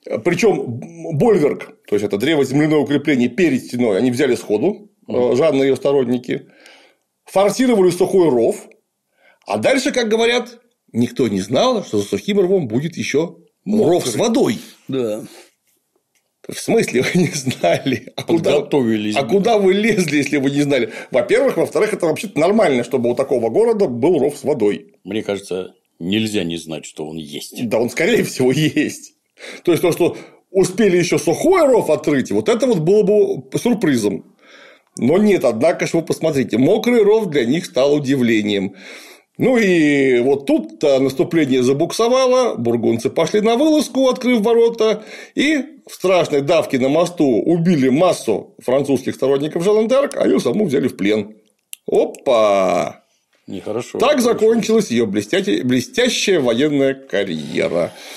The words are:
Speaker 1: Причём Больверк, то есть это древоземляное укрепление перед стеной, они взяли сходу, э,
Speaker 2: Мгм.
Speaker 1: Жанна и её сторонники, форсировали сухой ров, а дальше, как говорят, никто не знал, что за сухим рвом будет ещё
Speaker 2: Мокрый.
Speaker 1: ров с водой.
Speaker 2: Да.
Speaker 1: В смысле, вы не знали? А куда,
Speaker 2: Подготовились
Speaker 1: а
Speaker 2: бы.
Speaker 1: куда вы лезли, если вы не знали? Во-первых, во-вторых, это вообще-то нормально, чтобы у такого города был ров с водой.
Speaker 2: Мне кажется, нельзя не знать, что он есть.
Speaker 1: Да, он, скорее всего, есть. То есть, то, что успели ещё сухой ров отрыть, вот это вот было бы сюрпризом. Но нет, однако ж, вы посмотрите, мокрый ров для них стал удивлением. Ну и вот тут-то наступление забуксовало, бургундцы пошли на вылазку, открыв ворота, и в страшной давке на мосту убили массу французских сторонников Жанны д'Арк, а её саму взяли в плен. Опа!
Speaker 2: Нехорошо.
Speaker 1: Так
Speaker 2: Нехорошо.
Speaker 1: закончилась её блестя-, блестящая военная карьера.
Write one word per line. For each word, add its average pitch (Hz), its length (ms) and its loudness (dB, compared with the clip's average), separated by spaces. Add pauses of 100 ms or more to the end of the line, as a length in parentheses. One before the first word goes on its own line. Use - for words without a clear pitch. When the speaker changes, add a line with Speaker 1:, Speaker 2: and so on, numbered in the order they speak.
(240)
Speaker 1:
Причём 175 560 0 (380)
Больверк, 180 600 0 (100)
то 104 80 0
есть 101 80 -2
это 101 140 -2
древоземляное 147 600 2
укрепление 139 500 0
перед 143 360 0
стеной, 120 340 0
они 123 120 2
взяли 123 260 0
сходу, 135 540 -4 (180)
э, - 40 -10
Speaker 2:
Мгм. 123 240 0
Speaker 1:
Жанна 139 260 2
и 139 40 2
её 131 100 2
сторонники, 127 720 -2 (800)
форсировали 196 640 2
сухой 180 400 2
ров, 120 380 0 (800)
а 220 120 -2
дальше, 262 340 0
как 240 160 -2
говорят, 226 520 -2 (320)
никто 120 360 -2
не 98 120 -2
знал, 131 440 0
что 107 140 -4
за 101 60 -2
сухим 196 360 -2
рвом 180 280 0
будет 143 280 -4
ещё 156 420 -4 (260)
Speaker 2:
Мокрый. 185 300 2
Speaker 1:
ров - 140 0
с 113 80 -4
водой. 190 420 0 (300)
Speaker 2:
Да. 117 340 -4 (1300)
Speaker 1:
В - 120 -12
смысле, 151 420 0
вы 175 200 0
не 151 60 0
знали? 135 880 -4
А - 80 -10
куда, 170 280 0
Speaker 2:
Подготовились 113 640 0
Speaker 1:
а 139 60 0
Speaker 2:
бы. - 140 -8
Speaker 1:
куда 208 220 2
вы 190 160 4
лезли, 190 440 0
если 143 200 0
вы 135 120 0
не 143 120 0
знали? 139 300 0 (180)
Во-первых, 220 460 0
во-вторых, 165 380 0
это 175 120 -2
вообще-то 156 320 -4
нормально, 165 460 2
чтобы 131 260 -2
у 120 40 -2
такого 123 360 -2
города 202 380 2
был 135 300 0
ров 143 180 -2
с - 80 -14
водой. 113 500 -2 (100)
Speaker 2:
Мне 104 180 -6
кажется, 92 520 -8 (240)
нельзя 104 460 -2
не 82 140 -6
знать, 78 280 -12
что 78 220 -12
он 80 80 -12
есть. 80 520 -10
Speaker 1:
Да, 113 120 -2
он, 120 100 -2
скорее 208 340 -2
всего, 127 280 0
есть. 147 640 -4 (500)
То 175 80 4
есть, 160 100 0
то, 175 100 2
что - 240 -2 (340)
успели 185 480 2
ещё - 200 0
сухой 302 480 2
ров 214 240 2
отрыть, 147 420 0
вот 107 180 -2
это 247 160 0
вот 214 140 0
было 202 240 4
бы 196 400 2 (140)
сюрпризом. 127 640 0 (760)
Но 147 200 2
нет, 208 260 4
однако 151 420 0
ж, - 80 -4
вы 165 80 0
посмотрите, 147 560 -2
мокрый 220 440 4
ров 208 240 4
для 143 200 -2
них 165 200 0
стал 143 280 0
удивлением. 113 800 0 (640)
Ну 247 200 2
и 147 640 2
вот 139 260 0
тут-то 151 540 0
наступление 135 600 0
забуксовало, 233 960 2
бургундцы 117 540 -2
пошли 175 300 0
на 226 160 2
вылазку, 277 520 0
открыв 247 340 0
ворота, 226 640 2 (300)
и 294 240 0 (300)
в - 60 -20
страшной 160 480 0
давке 143 360 0
на 131 100 0
мосту 165 380 0
убили 160 640 2
массу 147 720 0
французских 131 560 0
сторонников 143 480 -2
Жанны 214 240 2
д'Арк, 269 280 0
а - 100 0
её - 140 2
саму 214 260 -2
взяли 135 220 -2
в - 80 -8
плен. 104 380 -2 (520)
Опа! 98 1160 0 (460)
Speaker 2:
Нехорошо. 107 500 -8
Speaker 1:
Так 285 200 2
Speaker 2:
Нехорошо. 233 220 2
Speaker 1:
закончилась 220 520 2
её 117 140 0
блестя-, 127 580 -2
блестящая 180 760 0
военная 135 540 0
карьера. 82 960 -4 (240)